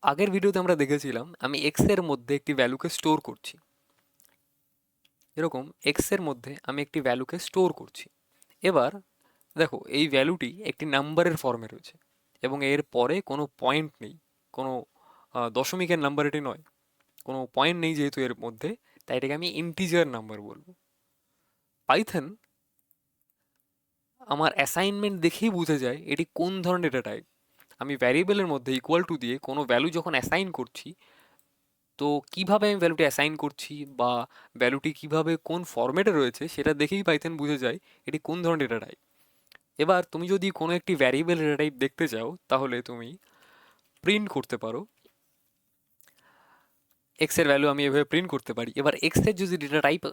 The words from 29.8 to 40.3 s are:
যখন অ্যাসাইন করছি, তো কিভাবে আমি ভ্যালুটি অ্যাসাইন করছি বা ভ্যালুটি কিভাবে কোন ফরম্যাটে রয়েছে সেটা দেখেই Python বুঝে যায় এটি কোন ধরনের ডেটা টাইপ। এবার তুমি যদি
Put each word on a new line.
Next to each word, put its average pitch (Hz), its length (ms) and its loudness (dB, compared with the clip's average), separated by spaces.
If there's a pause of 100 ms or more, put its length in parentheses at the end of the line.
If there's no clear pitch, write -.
যখন 165 220 -4
অ্যাসাইন 160 400 0
করছি, - 420 -10 (1040)
তো 147 240 0 (100)
কিভাবে 202 360 2
আমি 208 80 2
ভ্যালুটি 170 280 4
অ্যাসাইন 147 320 4
করছি 147 500 -8
বা 123 420 0 (300)
ভ্যালুটি 135 360 2
কিভাবে 156 440 -2
কোন 175 260 -6
ফরম্যাটে 160 480 0
রয়েছে 139 360 0
সেটা 151 260 0
দেখেই 151 300 0
Python 165 340 0
বুঝে 147 200 -2
যায় 127 220 -2 (260)
এটি 151 140 -6
কোন 170 220 -6
ধরনের 160 260 2
ডেটা 113 180 -4
টাইপ। - 120 -18 (800)
এবার 180 260 4
তুমি 170 240 -6
যদি 190 220 0